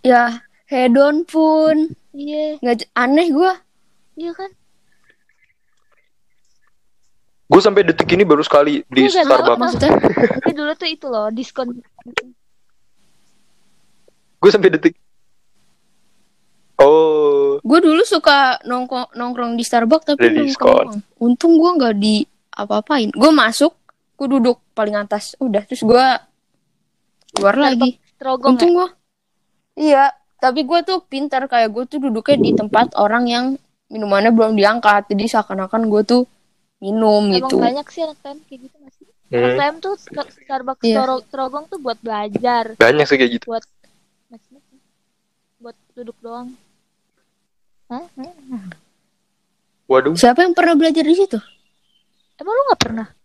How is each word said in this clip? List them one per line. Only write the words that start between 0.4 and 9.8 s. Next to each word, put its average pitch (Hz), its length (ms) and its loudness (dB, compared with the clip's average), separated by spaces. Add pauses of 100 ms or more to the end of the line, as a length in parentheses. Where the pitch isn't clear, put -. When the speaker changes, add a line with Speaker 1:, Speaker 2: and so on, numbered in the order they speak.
Speaker 1:
hedon 277 600 2
pun. 311 680 0 (200)
Speaker 2:
Iya. 302 480 -8
Speaker 1:
Nggak 240 140 -2 (100)
j-, - 80 -20
aneh 277 400 2
gua. 370 240 0 (560)
Speaker 2:
Iya 339 240 -12
kan? 381 120 -14 (3000)
Speaker 3:
Gua 190 160 6
sampai 202 220 4
detik 170 300 0
ini 180 80 2
baru 151 200 4
sekali 147 440 2
di 127 160 0
Speaker 2:
Gua - 80 4
nggak 349 40 -4
tahu 349 120 2
Speaker 3:
Starbucks. 240 360 2
Speaker 1:
Maksudnya? 254 300 0 (460)